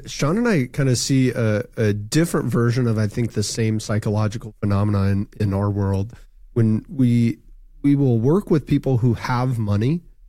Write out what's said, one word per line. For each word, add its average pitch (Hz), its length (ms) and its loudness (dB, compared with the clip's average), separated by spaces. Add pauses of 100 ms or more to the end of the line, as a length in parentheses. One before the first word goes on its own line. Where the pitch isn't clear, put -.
Sean 160 320 -2
and 240 80 0
I 160 200 2
kinda 131 280 0
see 131 360 0
a, 110 340 0 (120)
a 107 160 2
different 139 540 -2
version 120 400 0
of, 113 100 0
I 107 120 0
think, 113 240 -4
the 107 100 -2
same 110 380 -2
psychological 107 800 -4
phenomena 101 480 0
in, 98 200 -2 (120)
in 101 120 0
our 101 180 0
world. 101 440 -2 (380)
When 110 360 2
we, 120 500 2 (440)
we 143 140 4
will 131 240 2
work 156 300 2
with 156 160 2
people 139 320 0
who 117 160 2
have 127 440 -2
money, 110 440 0 (260)